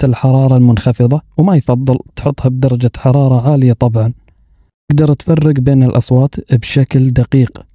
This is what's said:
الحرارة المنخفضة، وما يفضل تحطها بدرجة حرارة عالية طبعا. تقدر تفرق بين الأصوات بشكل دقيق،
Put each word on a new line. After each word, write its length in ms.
الحرارة 540
المنخفضة، 640
وما 180
يفضل 440
تحطها 340
بدرجة 480
حرارة 540
عالية 220
طبعا. 400
تقدر 240
تفرق 400
بين 300
الأصوات 720
بشكل 560
دقيق، 640